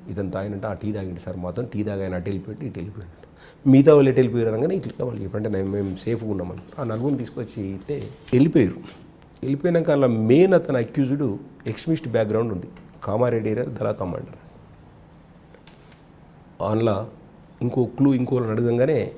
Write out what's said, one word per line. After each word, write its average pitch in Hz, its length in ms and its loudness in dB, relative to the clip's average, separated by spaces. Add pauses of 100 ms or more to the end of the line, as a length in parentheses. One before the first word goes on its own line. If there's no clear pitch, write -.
"ఇతను 98 220 -6
తాగినంటే," 101 360 -6
"ఆ, 104 60 -6
టీ 104 200 -6
తాగిండు 92 280 -8
సార్ 90 160 -10
మాతో." 90 260 -6
టీ 107 200 -6
తాగాయన 98 320 -4
అటు 90 160 -6
వెళ్ళిపోయిండు, 101 340 -8
ఇటు 107 140 -10
వెళ్ళిపోయిండు. - 480 -14 (420)
మిగతా 139 260 10
వాళ్ళు 143 160 8
ఎటు 127 80 2
వెళ్ళిపోయారు 117 300 2
అనగానే, 135 280 -2
ఇట్లా 123 280 -8
వాళ్ళు 113 180 -6
చెప్పంటే, 107 260 -6
"నేను, 98 200 -2
మేము 98 280 -4
సేఫ్గా 110 340 -6
ఉన్నాం" 90 220 -6
అని - 80 -12 (180)
ఆ 139 60 -6
నలుగురిని 120 340 -2
తీసుకొచ్చి 113 440 -10
ఇస్తే 98 480 -8 (220)
వెళ్ళిపోయారు. 127 420 6 (680)
వెళ్ళిపోయినాక 160 480 0
అలా 139 160 4
మెయిన్ 123 480 4
అతను 139 240 2
అక్యూజ్డ్ 131 600 -2 (280)
ఎక్స్ట్రీమిస్ట్ 127 420 -4
బ్యాక్‌గ్రౌండ్ 110 440 0
ఉంది, 87 160 -8 (360)
కామారెడ్డి 113 460 0
ఏరియా 110 160 -2
దళా 110 260 -6
కమాండర్. 92 420 -8 (2250)
అందులో 110 440 0 (560)
ఇంకో 123 220 0
క్లూ, 135 300 2
ఇంకో 123 220 0
వాళ్ళని 110 200 -2
అడగంగానే 120 600 0